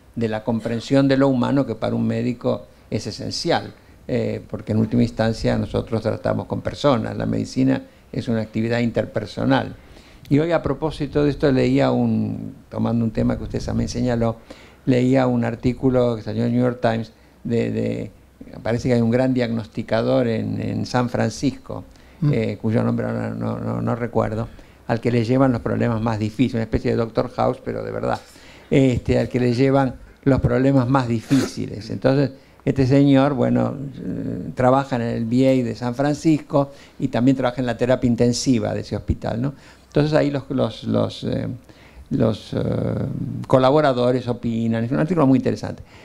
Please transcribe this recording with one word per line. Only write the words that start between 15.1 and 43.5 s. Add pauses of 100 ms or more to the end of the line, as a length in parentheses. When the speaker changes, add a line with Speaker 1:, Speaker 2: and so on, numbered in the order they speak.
Speaker 1:
un
artículo
que
salió
en
el
New
York
Times (320)
de,
de, (500)
parece
que
hay
un
gran
diagnosticador
en,
en
San
Francisco, (380)
Speaker 2:
Mm.
Speaker 1:
eh,
cuyo
nombre
ahora
no,
no,
no
recuerdo, (400)
al
que
le
llevan
los
problemas
más
difíciles,
una
especie
de
Doctor
House,
pero
de
verdad, (500)
este,
al
que
le
llevan (280)
los
problemas
más
difíciles.
Entonces, (320)
este
señor,
bueno, (220)
eh,
trabaja
en
el
V
A
de
San
Francisco (280)
y
también
trabaja
en
la
terapia
intensiva
de
ese
hospital,
¿no? (340)
Entonces
ahí
los,
los,
los,
eh, (640)
los,
eh, (840)
colaboradores